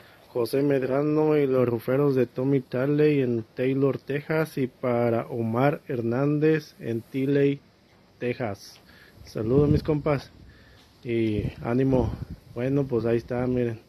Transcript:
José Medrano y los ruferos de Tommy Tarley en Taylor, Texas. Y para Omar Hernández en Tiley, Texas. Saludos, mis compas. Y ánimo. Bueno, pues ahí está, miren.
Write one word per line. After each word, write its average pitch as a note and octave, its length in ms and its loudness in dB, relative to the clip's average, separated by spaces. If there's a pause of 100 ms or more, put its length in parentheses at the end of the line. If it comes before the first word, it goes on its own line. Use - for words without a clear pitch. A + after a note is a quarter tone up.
(300)
José B2+ 340 -2
Medrano D3 720 2
y C#3+ 80 2
los B2+ 220 2
ruferos C3 480 0
de B2+ 100 4
Tommy C3+ 360 0
Tarley D3 600 2
en A#2+ 220 0 (100)
Taylor, C3+ 440 0
Texas. D#3 600 -4
Y C3 100 0
para A#2+ 600 0
Omar B2 640 0
Hernández D3 920 0
en A2+ 220 -4
Tiley, C#3 580 0 (580)
Texas. B2 640 -6 (460)
Saludos, C3+ 440 2
mis D3+ 140 2
compas. D3 480 -2 (720)
Y A2 480 -2 (100)
ánimo. B2+ 480 0 (460)
Bueno, C3+ 300 -2
pues A#2 200 -2
ahí A#2 120 2
está, B2 300 -6
miren. A#2+ 420 -2